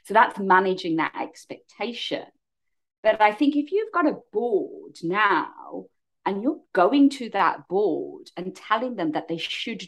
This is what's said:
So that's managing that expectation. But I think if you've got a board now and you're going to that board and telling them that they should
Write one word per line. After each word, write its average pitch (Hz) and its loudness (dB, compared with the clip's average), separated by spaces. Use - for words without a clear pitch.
So 196 -8
that's - 4
managing 185 2
that 156 -2
expectation. - -10
But 214 2
I 214 6
think 294 2
if 294 -2
you've 440 -2
got 339 2
a 220 -2
board 208 -4
now 185 -2
and 196 -4
you're 285 -2
going 269 6
to 233 -10
that 175 0
board 156 -2
and 180 -10
telling 240 -4
them 165 -2
that 156 -6
they 170 -4
should - -8